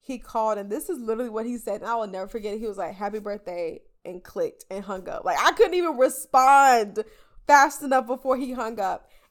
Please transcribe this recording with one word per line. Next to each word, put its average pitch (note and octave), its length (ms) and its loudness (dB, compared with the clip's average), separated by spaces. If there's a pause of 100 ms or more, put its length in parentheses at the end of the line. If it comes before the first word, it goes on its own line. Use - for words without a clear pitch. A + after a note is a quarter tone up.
he B3+ 180 -12
called, A3 400 -4
and G3+ 120 -10
this C#4+ 180 -6
is E4 100 -6
literally A3+ 320 -4
what A3 160 -6
he A#3+ 120 -6
said, G#3 220 -6
and G#3 100 -8
I A#3 40 -2
will A3+ 140 -4
never F#3 180 -8
forget G#3 280 -10
it. A3 40 -8
He A3+ 80 -8
was G3 120 -8
like, F3 160 -8
"Happy G#3 260 -8
birthday," G3 640 -8 (220)
and F#3 200 -12
clicked - 460 -6
and G3 140 -10
hung F#3+ 240 -10
up. - 160 -10
Like, F3+ 140 -2
I C#4+ 140 4
couldn't F#4 220 2
even E4+ 220 0
respond C4 1080 4 (420)
fast C#4+ 360 6
enough C4 240 0
before C4 300 -2
he B3+ 160 -6
hung A3+ 280 -6
up. F#3 280 -4 (220)